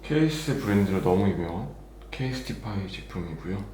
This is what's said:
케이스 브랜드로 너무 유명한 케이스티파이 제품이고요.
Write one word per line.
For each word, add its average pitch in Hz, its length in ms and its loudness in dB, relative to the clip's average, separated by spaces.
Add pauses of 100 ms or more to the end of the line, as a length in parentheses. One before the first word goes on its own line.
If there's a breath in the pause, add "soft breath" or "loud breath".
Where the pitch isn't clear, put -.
케이스 151 580 2
브랜드로 101 400 4
너무 95 300 6
유명한 85 440 -4 (360)
케이스티파이 113 800 -4
제품이고요. 87 840 -6